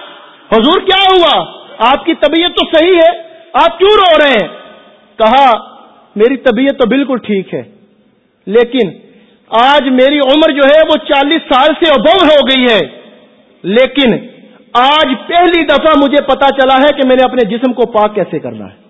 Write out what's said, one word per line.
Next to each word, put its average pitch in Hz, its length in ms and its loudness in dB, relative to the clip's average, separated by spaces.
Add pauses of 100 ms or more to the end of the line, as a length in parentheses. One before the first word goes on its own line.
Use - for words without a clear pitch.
(560)
"حضور 277 240 0
کیا 381 220 0
ہوا؟ 330 580 0 (180)
آپ 247 260 -2
کی 330 100 -2
طبیعت 330 360 -2
تو 330 260 -4
صحیح 349 200 2
ہے، 339 220 2 (340)
آپ 320 260 -2
کیوں 392 120 2
رو 359 340 2
رہے 277 80 0
ہیں؟" 196 160 -2 (720)
کہا، 240 540 2 (420)
میری 240 200 2
طبیعت 254 440 -2
تو 240 80 0
بالکل 262 300 -2
ٹھیک 196 360 -6
ہے، 135 80 -10 (840)
لیکن 233 440 -2 (580)
آج 262 400 2
میری 262 300 2
عمر 294 320 2
جو 277 120 -2
ہے 294 220 4
وہ 311 120 0
چالیس 294 440 -2 (140)
سال 285 200 2 (100)
سے 320 60 2
ابو 302 360 2
ہو 285 200 2
گئی 262 180 -2
ہے، 226 160 2 (840)
لیکن 247 500 0 (600)
آج 277 340 0 (220)
پہلی 339 380 0
دفعہ 302 260 0 (100)
مجھے 285 220 0
پتا 269 240 0 (120)
چلا 262 140 2
ہے 277 180 2
کہ 285 160 -2
میں 254 80 2
نے 262 80 2
اپنے 240 320 -2
جسم 247 160 -2
کو 240 140 -2
پاک 214 280 -2
کیسے 175 240 -6
کرنا 117 260 -12
ہے۔ 92 120 -20 (140)